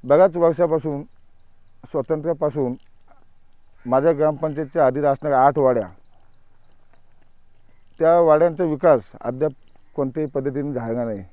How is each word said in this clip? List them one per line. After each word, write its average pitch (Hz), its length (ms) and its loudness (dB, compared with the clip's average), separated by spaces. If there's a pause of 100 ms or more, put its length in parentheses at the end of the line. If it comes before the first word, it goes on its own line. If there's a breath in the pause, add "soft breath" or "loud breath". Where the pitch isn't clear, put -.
बऱ्याच 160 320 4
वर्षापासून, 160 640 0 (800)
स्वातंत्र्यापासून 147 880 -4 (1120)
माझ्या 135 260 2
ग्रामपंचायतच्या 147 760 -2
हद्दीत 135 180 -2
असणाऱ्या 139 420 2
आठ 147 120 2
वाड्या, 123 300 0 (2000)
त्या 165 220 4
वाड्यांचा 165 440 2
विकास 151 380 2 (180)
अद्याप 131 320 -4 (440)
कोणत्याही 143 320 -4
पद्धतीने 139 440 -6
झाला 117 320 -6
नाही. 104 280 -8